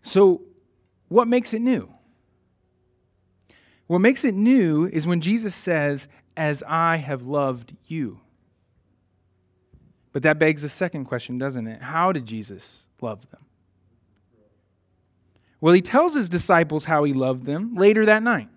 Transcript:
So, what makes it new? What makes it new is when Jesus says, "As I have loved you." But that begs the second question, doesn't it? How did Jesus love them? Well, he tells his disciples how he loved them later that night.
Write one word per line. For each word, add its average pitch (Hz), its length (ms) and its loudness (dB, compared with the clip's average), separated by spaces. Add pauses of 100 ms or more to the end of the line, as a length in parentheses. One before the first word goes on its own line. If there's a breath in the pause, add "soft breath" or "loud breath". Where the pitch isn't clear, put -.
So, 190 400 4 (640)
what 233 200 2
makes 240 260 0
it 220 80 -4
new? 226 320 -2 (1900 soft breath)
What 175 140 0
makes 254 260 2
it 220 80 0
new 190 540 2
is 156 180 -4
when 175 160 0
Jesus 208 320 -2
says, 147 540 -4 (280 soft breath)
"As 151 320 -4
I 165 280 0
have 135 320 -8
loved 135 480 -4 (100)
you." 139 360 -8 (1900)
But 135 100 -4
that 156 160 2
begs 156 240 2
the 147 60 -8
second 160 360 -6
question, 123 320 -8
doesn't 127 300 -8
it? 110 160 -16
How 165 280 -2
did 135 140 -6
Jesus 107 640 -14 (140)
love 110 280 -10
them? - 160 -20 (2250)
Well, 165 140 6
he 190 60 4
tells 302 340 2
his 220 120 -2
disciples 165 580 0
how 156 180 0
he 143 100 0
loved 131 300 -2
them 190 320 -6
later 208 320 6
that 214 160 4
night. 202 320 -2